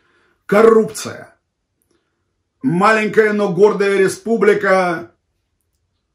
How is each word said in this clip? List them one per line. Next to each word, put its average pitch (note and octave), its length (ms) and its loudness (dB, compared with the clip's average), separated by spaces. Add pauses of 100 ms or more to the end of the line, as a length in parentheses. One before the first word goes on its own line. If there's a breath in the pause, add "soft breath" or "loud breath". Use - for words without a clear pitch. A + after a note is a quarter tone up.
(460)
Коррупция. A3 920 0 (1300)
Маленькая, G#3+ 720 0
но G#3 200 -2
гордая G3 440 0
республика, F#3+ 1120 -2 (1040)